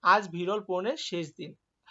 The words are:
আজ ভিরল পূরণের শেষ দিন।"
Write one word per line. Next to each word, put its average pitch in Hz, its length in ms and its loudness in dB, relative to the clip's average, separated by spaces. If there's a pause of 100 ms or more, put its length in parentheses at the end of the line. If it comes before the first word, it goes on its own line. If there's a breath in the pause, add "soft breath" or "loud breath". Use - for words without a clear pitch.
আজ 196 260 6
ভিরল 175 320 -2
পূরণের 196 360 -2
শেষ 170 400 -6
দিন।" - 180 -12 (360 loud breath)